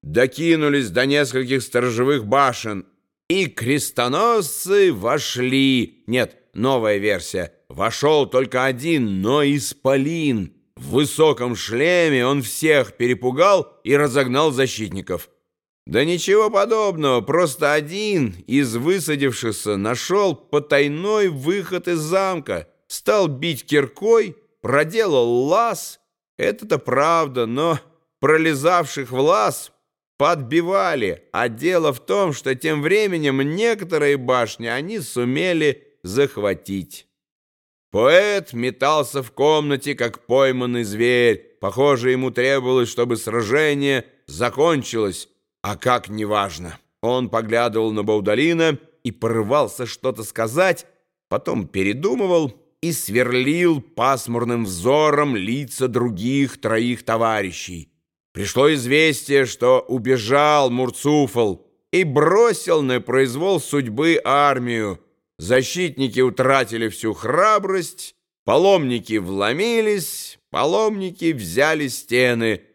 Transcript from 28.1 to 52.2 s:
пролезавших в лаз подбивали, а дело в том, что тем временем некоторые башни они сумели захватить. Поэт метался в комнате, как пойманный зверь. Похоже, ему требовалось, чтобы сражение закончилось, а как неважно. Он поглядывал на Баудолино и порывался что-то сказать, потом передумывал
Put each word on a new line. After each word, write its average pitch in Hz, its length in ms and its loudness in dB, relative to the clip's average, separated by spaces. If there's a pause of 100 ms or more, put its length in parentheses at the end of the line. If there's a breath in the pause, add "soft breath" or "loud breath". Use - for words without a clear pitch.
пролезавших 151 920 2
в 127 80 -4
лаз 185 520 2 (460)
подбивали, 160 1120 0
а 117 180 0
дело 156 440 0
в 120 60 -10
том, 190 340 0
что 131 220 -4
тем 151 260 -4
временем 160 600 0
некоторые 165 760 0
башни 120 500 -2
они 156 320 -6
сумели 147 1040 -2
захватить. 98 1040 -4 (840)
Поэт 180 640 4
метался 135 680 -2
в 117 80 -14
комнате, 143 640 0
как 117 300 -6
пойманный 123 580 0
зверь. 117 800 0
Похоже, 127 500 2
ему 127 200 -2
требовалось, 127 580 0
чтобы 120 260 -2
сражение 135 880 0 (220)
закончилось, 117 1000 -2 (320)
а 101 160 -6
как 123 320 -2
неважно. 101 680 -4 (240)
Он 123 280 -2
поглядывал 113 600 0
на 107 120 -4
Баудолино 131 760 0 (260)
и 120 80 -6
порывался 113 760 -2
что-то 113 380 -6
сказать, 135 640 -2 (440)
потом 104 380 -4
передумывал 160 920 -2 (200)